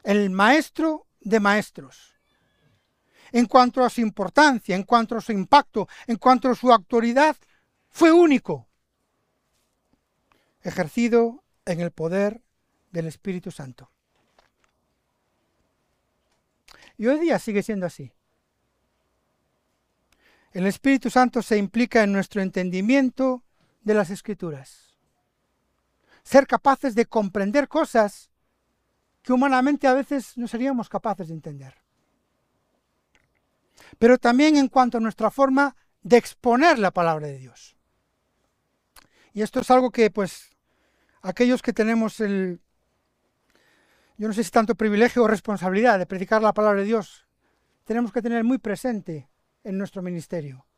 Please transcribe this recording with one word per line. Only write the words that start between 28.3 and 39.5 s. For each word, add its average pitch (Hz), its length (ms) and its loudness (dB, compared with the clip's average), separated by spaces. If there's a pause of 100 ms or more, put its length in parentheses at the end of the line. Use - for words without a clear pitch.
que - 100 -6
humanamente 269 560 0
a 254 60 4
veces 277 440 -4
no 240 120 -8
seríamos 247 400 -6
capaces 185 400 -8
de 165 40 -12
entender. 143 400 -16 (2250)
Pero 240 200 6
también 285 400 4
en 269 100 4
cuanto 247 300 2
a 226 40 -2
nuestra 220 300 -4
forma 269 420 2 (280)
de 233 160 4
exponer 247 600 2
la 185 120 0
palabra 160 360 -2
de 139 100 -14
Dios. - 400 -20 (1500)
Y 208 100 -8
esto 247 200 -4